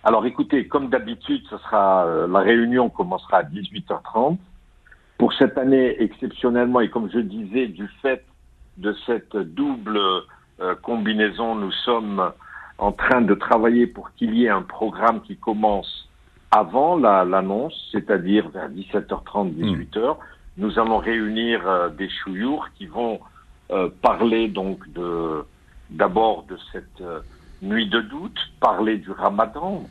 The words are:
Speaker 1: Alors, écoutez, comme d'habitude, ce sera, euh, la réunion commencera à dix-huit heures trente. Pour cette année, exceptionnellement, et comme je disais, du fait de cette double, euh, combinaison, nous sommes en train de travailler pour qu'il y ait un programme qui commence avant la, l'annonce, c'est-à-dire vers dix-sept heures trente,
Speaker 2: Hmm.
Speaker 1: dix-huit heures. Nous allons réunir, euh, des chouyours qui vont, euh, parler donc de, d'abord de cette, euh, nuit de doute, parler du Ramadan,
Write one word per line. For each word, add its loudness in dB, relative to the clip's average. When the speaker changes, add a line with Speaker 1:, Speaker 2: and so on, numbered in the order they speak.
Speaker 1:
Alors, 4
écoutez, 0
comme -2
d'habitude, -2
ce -10
sera, 2
euh, 0
la 2
réunion 4
commencera -2
à 4
dix-huit -10
heures -4
trente. 0
Pour 4
cette 4
année, 4
exceptionnellement, 0
et 2
comme -4
je 0
disais, -4
du -10
fait -2
de -2
cette -4
double, -4
euh, -2
combinaison, 0
nous -4
sommes 0
en 2
train 2
de 4
travailler 4
pour -14
qu'il -2
y 4
ait 2
un 2
programme 0
qui -14
commence -2
avant 4
la, 6
l'annonce, 0
c'est-à-dire 2
vers -10
dix-sept -6
heures -6
trente, -2
Speaker 2:
Hmm. -6
Speaker 1:
dix-huit -4
heures. 0
Nous -4
allons 2
réunir, -2
euh, 0
des -8
chouyours -6
qui -16
vont, -6
euh, -2
parler 2
donc -6
de, -4
d'abord 0
de -12
cette, -16
euh, -10
nuit -2
de 0
doute, -10
parler 2
du -12
Ramadan, -2